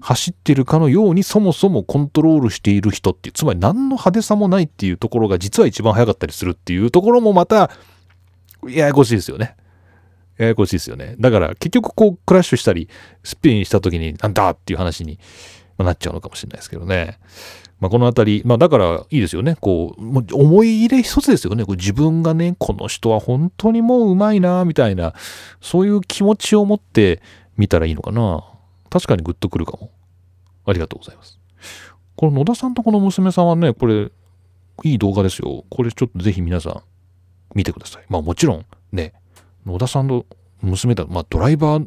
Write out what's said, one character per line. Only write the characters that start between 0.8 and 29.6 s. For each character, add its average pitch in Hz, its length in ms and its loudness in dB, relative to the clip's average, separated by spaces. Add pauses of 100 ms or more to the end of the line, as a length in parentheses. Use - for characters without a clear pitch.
よ 190 220 4
う 160 40 2
に 196 80 2
そ - 180 0
も 190 120 2
そ - 160 0
も 139 140 0
コ - 160 -2
ン 143 100 0
ト 151 140 0
ロ 160 140 4
ー 147 40 2
ル 120 100 2
し - 100 -8
て 104 100 0
い 101 100 4
る 101 100 0
人 - 200 -2
っ 90 40 -2
て - 140 -18
い - 20 -12
う、 - 20 -14
つ - 120 -6
ま 139 80 2
り 87 60 -4
何 104 160 2
の 262 220 -2
派 185 160 0
手 220 100 0
さ 214 140 0
も 208 120 0
な 190 120 2
い 170 40 0
っ - 20 -2
て - 200 -8
い 92 60 0
う 85 40 -2
と 117 120 -4
こ 117 120 -2
ろ 110 80 2
が 95 100 0
実 101 240 0
は 185 40 6
一 107 160 -4
番 107 120 4
速 117 120 4
か 104 60 2
っ - 20 -8
た - 120 -6
り - 60 -12
す - 120 -10
る 90 80 -2
っ - 20 -10
て - 180 -8
い 87 60 -2
う 113 120 0
と 180 120 4
こ 214 80 2
ろ 240 100 4
も 214 120 2
ま 175 140 4
た、 - 240 2 (960)
や 135 200 0
や 143 60 2
こ 139 120 6
し 113 80 0
い - 40 4
で 98 60 -2
す - 80 -12
よ 67 80 -12
ね。 113 180 -6 (800)
や 113 100 2
や 113 60 2
こ 107 100 2
し - 80 -2
い 95 40 0
で - 20 -4
す - 100 -8
よ - 80 -14
ね。 - 220 -14
だ 123 120 4
か 107 100 4
ら 80 140 0
結 - 160 -8
局 233 240 0
こ 214 140 6
う 180 160 -2
ク 180 100 2
ラ 185 60 6
ッ - 20 4
シ - 120 -2
ュ - 20 4
し - 80 -8
た 107 80 2
り、 85 160 -4 (360)
ス - 120 -14
ピ 139 180 2
ン 101 100 0
し - 40 -6
た 101 120 0
時 87 180 -2
に 80 160 -6
な 107 140 -4
ん 95 60 -4
だ 95 160 2
っ 82 60 -4
て - 160 -10
い 80 40 -4
う - 20 -6
話 85 260 -6
に 80 140 -14 (580)
な 90 160 0
っ 82 60 -6
ち - 80 -10
ゃ - 40 -6
う 80 40 -8
の 85 60 -10
か - 80 -16
も - 80 -20
し - 80 -14
れ - 40 -16
な - 60 -16
い - 40 -16
で - 40 -20
す - 80 -20
け - 60 -14
ど 87 100 -12
ね。 87 320 -4 (600)
ま 95 60 -2
あ、 90 40 -6
こ 117 80 2
の 123 80 4
あ 123 60 2
た 117 120 2
り、 104 200 2
ま 120 120 2
あ、 - 20 0
だ 170 100 4
か 151 80 4
ら 85 340 0
い 156 60 -2
い 135 60 2
で 87 60 0
す - 60 -8
よ 85 60 -4
ね。 156 180 -2
こ 87 380 -2
う、 - 60 -20
も 117 180 -2
う 117 40 -2 (100)
思 156 300 6
い 220 200 2
入 254 140 4
れ 247 40 4
一 - 200 -2
つ - 80 2
で 208 80 4
す - 80 -6
よ 90 80 -2
ね。 113 100 -2
こ 95 80 -4
う 95 40 -2
自 95 180 -2
分 160 280 2
が 160 120 0
ね、 170 240 0
こ - 160 -4
の 87 140 -10
人 - 200 -4
は 110 120 2
本 143 360 -2
当 220 160 0
に 233 80 0
も 226 320 2
う - 20 2
上 208 180 2
手 208 40 2
い 196 40 2
な、 180 260 0
み 160 80 -2
た 131 160 -2
い 95 40 -2
な、 85 200 -4 (480)
そ - 180 -2
う 190 60 2
い - 20 0
う 202 140 0
気 - 200 -8
持 208 140 2
ち - 200 0
を 208 100 2
持 208 80 0
っ 208 40 0
て 92 440 2 (340)
見 104 120 2
た 90 100 2
ら 80 80 0
い 82 60 -2
い - 20 -4
の 78 80 -8
か - 100 -10
な。 104 320 -2 (460)
確 - 160 0
か 110 100 2
に 85 60 -4
グ 85 100 -4
ッ - 20 -14
と - 140 -6
く - 100 -6
る 82 60 -4